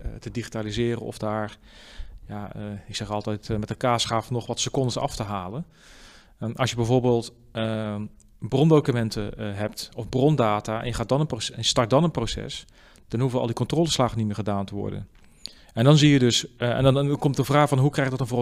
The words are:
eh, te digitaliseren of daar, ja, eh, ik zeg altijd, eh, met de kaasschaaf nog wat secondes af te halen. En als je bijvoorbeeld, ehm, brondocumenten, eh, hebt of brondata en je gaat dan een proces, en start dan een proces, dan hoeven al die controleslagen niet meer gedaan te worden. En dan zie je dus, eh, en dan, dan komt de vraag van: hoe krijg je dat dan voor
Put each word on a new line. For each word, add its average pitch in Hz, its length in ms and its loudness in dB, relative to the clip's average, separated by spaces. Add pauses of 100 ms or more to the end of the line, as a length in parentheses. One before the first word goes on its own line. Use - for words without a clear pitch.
eh, 110 100 -8
te 110 200 -12
digitaliseren 110 720 -4
of 113 160 -10
daar, 107 400 -4 (720)
ja, 104 260 -12
eh, 107 80 -12 (260)
ik 104 80 -12
zeg 104 160 -8
altijd, 104 380 -4
eh, 110 80 -2
met 104 100 -6
de 107 80 -6
kaasschaaf 120 560 0
nog 120 160 -4
wat 117 120 -4
secondes 127 380 -2
af 131 180 -4
te 120 80 -4
halen. 104 420 -8 (720)
En 113 180 -6
als 127 140 0
je 117 60 -6
bijvoorbeeld, 120 580 2 (180)
ehm, 110 540 -4 (340)
brondocumenten, 120 960 2
eh, 104 180 -6
hebt 104 400 -6
of 107 140 -10
brondata 117 720 2
en 123 60 -8
je 120 60 -4
gaat 117 160 -4
dan 131 100 4
een 156 80 0
proces, - 280 -8
en 117 80 -6
start 117 260 2
dan 135 140 6
een 165 80 2
proces, - 540 -6 (420)
dan 113 120 -4
hoeven 127 200 0
al 123 60 0
die 117 100 -4
controleslagen 131 640 0
niet 113 80 0
meer 104 100 -4
gedaan 101 300 -2
te 101 100 -10
worden. 101 320 -8 (640)
En 113 100 2
dan 147 140 10
zie 147 140 6
je 139 80 6
dus, - 380 2
eh, 120 200 0
en 131 60 2
dan, 135 100 6
dan 143 240 0
komt 143 180 0
de 139 80 2
vraag 143 260 4
van: 135 100 2
hoe 139 100 4
krijg 143 140 0
je 131 60 0
dat 127 100 -2
dan 127 80 -2
voor 120 140 -4